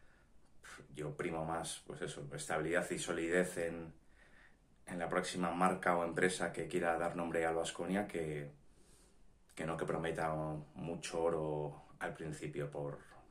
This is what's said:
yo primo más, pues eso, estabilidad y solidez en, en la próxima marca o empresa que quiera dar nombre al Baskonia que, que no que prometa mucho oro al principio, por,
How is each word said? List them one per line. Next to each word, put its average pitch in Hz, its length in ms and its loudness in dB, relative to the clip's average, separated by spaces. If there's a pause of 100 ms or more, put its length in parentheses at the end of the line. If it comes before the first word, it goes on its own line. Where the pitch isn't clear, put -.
(920)
yo 73 240 -6
primo 82 280 0
más, 80 420 -4
pues - 160 -8
eso, 76 320 -6
estabilidad 80 560 2
y 87 80 -2
solidez 87 600 2
en, 85 340 -4 (920)
en 92 120 -6
la 82 100 -2
próxima 90 440 2
marca 90 440 4
o 87 80 4
empresa 87 480 2
que 85 140 -2
quiera 85 320 2
dar 85 160 0
nombre 82 320 2
al 80 80 2
Baskonia 87 540 0
que, 76 420 -2 (1040)
que 80 120 -6
no 82 100 -2
que 80 100 0
prometa 80 480 2 (400)
mucho 82 480 -2
oro 78 640 2 (160)
al 85 140 -2
principio, 73 580 -4
por, 73 260 -4 (320)